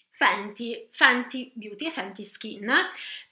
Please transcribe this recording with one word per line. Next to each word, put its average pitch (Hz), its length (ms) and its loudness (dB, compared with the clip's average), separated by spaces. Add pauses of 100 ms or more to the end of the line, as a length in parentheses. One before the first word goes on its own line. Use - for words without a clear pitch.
(160)
Fenty, 208 760 0
Fenty 254 640 4
Beauty 214 340 -10
e 320 40 -6
Fenty 196 320 -8
Skin, 208 480 -6 (600)